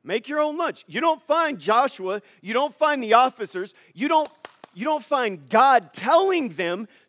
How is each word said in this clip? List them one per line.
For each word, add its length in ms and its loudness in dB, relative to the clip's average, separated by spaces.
Make 240 -6
your 120 -4
own 160 -2
lunch. 300 -6
You 160 -6
don't 220 0
find 340 -2
Joshua, 640 0
you 140 -8
don't 200 0
find 280 0
the 100 0
officers, 640 0
you 160 -6
don't, 200 2
you 120 -12
don't 200 -2
find 460 -4
God 420 4
telling 580 0
them 380 -6